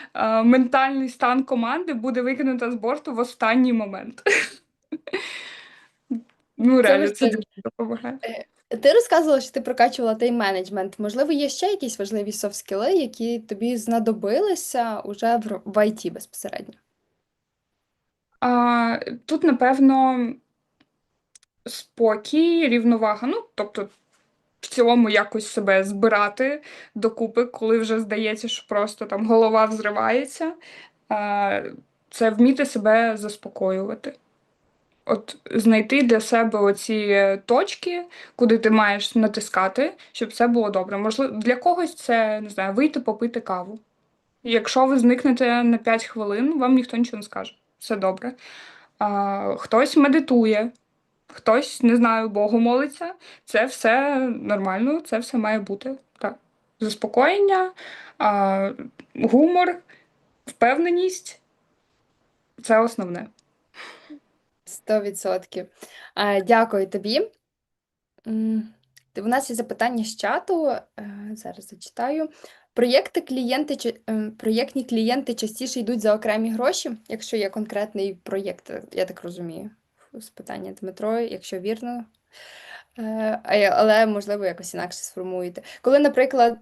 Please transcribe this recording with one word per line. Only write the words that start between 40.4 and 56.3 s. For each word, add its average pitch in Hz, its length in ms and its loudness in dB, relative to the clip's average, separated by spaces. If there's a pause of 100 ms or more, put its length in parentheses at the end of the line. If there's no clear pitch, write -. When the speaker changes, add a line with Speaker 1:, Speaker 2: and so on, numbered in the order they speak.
Speaker 1:
було 233 240 2
добре. 196 280 -2
Можливо, 220 380 -2
для 233 200 2
когось 349 380 0
це, 220 460 0
не 214 100 -12
знаю, 196 240 -4
вийти 285 260 0
попити 233 400 -4
каву. 196 380 -8 (640)
Якщо 233 440 2
ви 269 120 4
зникнете 247 640 2
на 233 160 4
п'ять 226 260 0
хвилин, 226 540 -2
вам 254 160 4
ніхто 240 220 2
нічого 240 200 -2
не 208 60 -12
скаже. - 320 -12 (240)
Все - 180 -6
добре. 190 360 -4 (640)
А, 202 600 -2
хтось 254 380 2
медитує, 240 760 4 (540)
хтось, - 560 -2
не 233 140 6
знаю, 226 320 2
Богу 208 320 0
молиться. 285 540 0 (300)
Це 220 220 0
все 269 540 2
нормально, 214 800 -2
це - 180 -4
все 240 200 -4
має 214 200 0
бути. 208 380 -8 (220)
Так. 208 160 -8 (460)